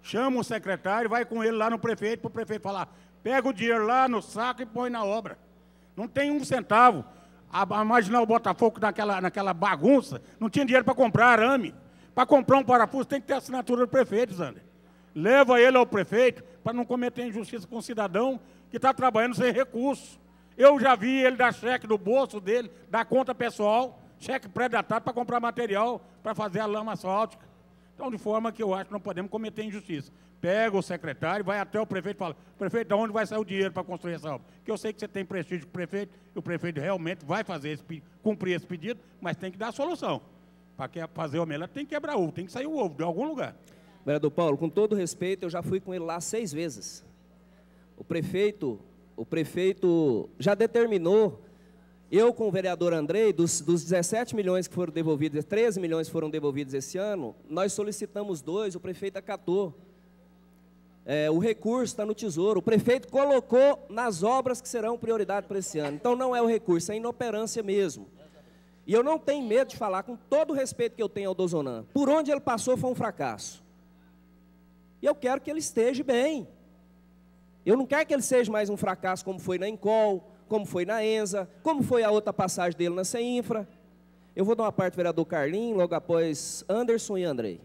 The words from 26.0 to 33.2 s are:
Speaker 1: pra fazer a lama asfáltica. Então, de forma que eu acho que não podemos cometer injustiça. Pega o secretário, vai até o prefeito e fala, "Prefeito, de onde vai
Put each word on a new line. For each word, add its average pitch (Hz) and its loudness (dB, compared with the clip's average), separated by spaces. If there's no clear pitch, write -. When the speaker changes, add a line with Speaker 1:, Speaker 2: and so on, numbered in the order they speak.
Speaker 1:
pra 214 -6
fazer 208 -4
a 214 -2
lama 214 -4
asfáltica. 190 -4
Então, 262 -8
de 214 -8
forma 220 -2
que 226 -10
eu 196 0
acho 190 -4
que - -16
não 208 -8
podemos 185 -8
cometer 214 -8
injustiça. 190 -10
Pega 196 2
o 180 2
secretário, 165 -4
vai 202 -2
até 202 -4
o 220 0
prefeito 190 -6
e - -20
fala, 170 -6
"Prefeito, 202 -2
de 202 2
onde 214 2
vai 214 2